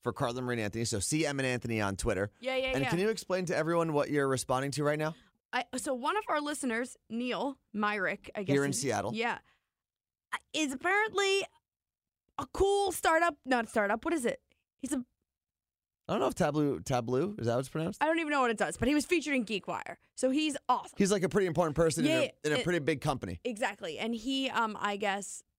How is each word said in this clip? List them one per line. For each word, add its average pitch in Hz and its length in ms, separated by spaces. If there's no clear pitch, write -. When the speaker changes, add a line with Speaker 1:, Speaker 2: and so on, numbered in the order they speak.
Speaker 1:
for 117 100
Carla 127 300
Marie 123 140
and 117 60
Anthony. 107 220
So 110 160
C 156 260
M 143 120
and 131 80
Anthony 117 340
on 98 160
Twitter. 101 340
Speaker 2:
Yeah, 254 160
yeah, 262 180
Speaker 1:
And 175 80
Speaker 2:
yeah. 139 80
Speaker 1:
can 170 80
you 202 100
explain 185 380
to 156 100
everyone 165 360
what 147 180
you're 139 180
responding 131 440
to 143 120
right 151 140
now? 156 160
Speaker 2:
I, 254 120
so 269 180
one 285 220
of 427 120
our 311 120
listeners, 262 560
Neil 240 480
Myrick, 208 600
I 214 80
guess 156 120
Speaker 1:
Here 139 100
in 143 60
Speaker 2:
is, - 100
Speaker 1:
Seattle. 107 340
Speaker 2:
yeah, 226 240
is 294 180
apparently 392 680
a 190 140
cool 403 380
startup, 330 540
not 240 240
startup. 208 360
What 339 100
is 277 100
it? - 160
He's 262 120
a 254 120
Speaker 1:
I - 60
don't 175 60
know - 60
if - 80
Tableau, 147 460
Tableau, 127 580
is 113 80
that 117 80
what 123 60
it's 135 80
pronounced? 165 340
Speaker 2:
I 294 40
don't 330 120
even 311 140
know 285 80
what 247 100
it 220 80
does, 175 180
but 226 120
he 285 60
was 294 120
featured 294 300
in 247 80
GeekWire, 180 520
so 262 140
he's 294 260
awesome. 240 280
Speaker 1:
He's, 196 160
like, 196 100
a 180 60
pretty 190 180
important 160 300
person 165 280
in 294 60
a, 320 140
Speaker 2:
Yeah, 226 40
Speaker 1:
in 151 80
a 147 40
Speaker 2:
it 247 80
Speaker 1:
pretty 170 160
big 147 200
company. 113 440
Speaker 2:
Exactly, 202 560
and 226 120
he, 262 380
um, 220 300
I 208 160
guess 202 480